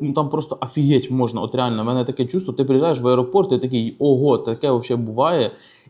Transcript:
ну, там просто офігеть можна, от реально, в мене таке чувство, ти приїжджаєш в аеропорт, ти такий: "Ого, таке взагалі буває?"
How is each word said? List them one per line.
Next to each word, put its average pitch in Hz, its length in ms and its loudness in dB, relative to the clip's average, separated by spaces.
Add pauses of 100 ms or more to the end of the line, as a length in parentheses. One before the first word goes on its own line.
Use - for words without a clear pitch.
ну, 143 120 -4
там 147 160 0
просто - 320 -6
офігеть 139 500 2
можна, 120 300 -2
от - 140 -6
реально, 120 280 -2
в 110 40 -4
мене 127 180 0
таке 127 200 -4
чувство, 175 300 -6
ти 139 100 0
приїжджаєш 135 360 2
в 123 80 0
аеропорт, 127 420 2
ти 190 80 2
такий: 123 400 -2
"Ого, 139 400 4
таке 120 320 -2
взагалі 120 340 0
буває?" 123 480 0 (380)